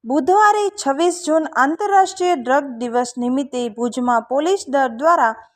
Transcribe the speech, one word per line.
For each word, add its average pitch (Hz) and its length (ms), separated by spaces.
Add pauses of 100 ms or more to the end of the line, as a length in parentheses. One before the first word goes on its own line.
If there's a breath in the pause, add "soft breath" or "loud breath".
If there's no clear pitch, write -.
બુધવારે 392 640
છવ્વીસ 339 460 (100)
જૂન 320 200 (100)
આંતરરાષ્ટ્રીય 359 800
ડ્રગ 269 300 (120)
દિવસ 240 400
નિમિત્તે 247 520
ભુજમાં 240 520
પોલીસ 311 480
દળ 269 180
દ્વારા 247 480 (200)